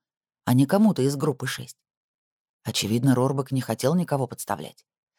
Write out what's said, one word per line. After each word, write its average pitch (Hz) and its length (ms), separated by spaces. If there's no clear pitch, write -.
а 120 80
не 131 140
кому-то 202 360
из 139 140
группы 131 300
шесть? - 320
Очевидно, 120 520
Рорбек 135 380
не 131 100
хотел 127 320
никого 147 320
подставлять. - 580